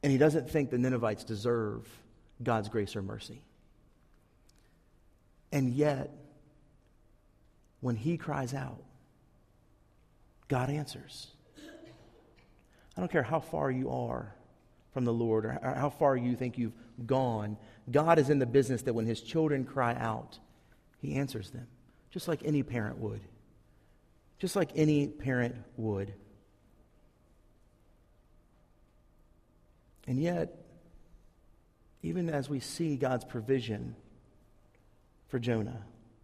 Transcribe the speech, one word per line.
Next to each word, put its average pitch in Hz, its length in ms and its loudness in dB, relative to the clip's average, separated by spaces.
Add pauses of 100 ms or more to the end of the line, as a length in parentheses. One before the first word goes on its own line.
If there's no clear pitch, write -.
And 143 80 6
he 135 60 6
doesn't 156 300 6
think 143 220 0
the 123 80 0
Ninevites 120 460 0
deserve 110 640 -2 (520)
God's 113 280 0
grace 107 260 -2
or 104 80 -4
mercy. 107 400 -10 (2000)
And 127 200 2
yet, 139 360 2 (1700)
when 123 120 0
he 135 220 -2
cries 139 380 -6
out, 135 280 -8 (1700)
God 127 220 2
answers. - 560 -8 (1700)
I 180 40 -4
don't 180 120 -2
care 156 100 4
how 147 180 2
far 147 300 -2
you 127 200 0
are 120 440 -4 (600)
from 127 100 0
the 117 80 2
Lord 113 320 2
or, 127 180 -4
or 131 120 -2
how 139 160 0
far 139 260 4
you 123 200 0
think 127 200 -4
you've 113 160 -2 (340)
gone. 113 520 0 (320)
God 160 280 6
is 139 120 6
in 147 80 6
the 131 80 4
business 123 360 4
that 123 120 0
when 113 100 0
his 113 160 0
children 147 460 0
cry 120 280 0
out, 113 440 -6 (640)
he 143 140 -4
answers 131 340 -4
them, 120 160 -12 (440)
just - 180 -8
like 160 180 0
any 147 160 2
parent 117 340 -4
would. 107 240 -6 (1160)
Just - 180 -2
like 190 180 2
any 151 320 6
parent 123 500 -2 (200)
would. 101 380 -2 (4000)
And 131 120 0
yet, 170 460 -2 (1400)
even 165 280 -2
as 139 180 -2
we 143 100 -2
see 151 380 -2
God's 127 300 0
provision 117 680 -2 (1300)
for 131 100 -2
Jonah 113 440 -2 (420)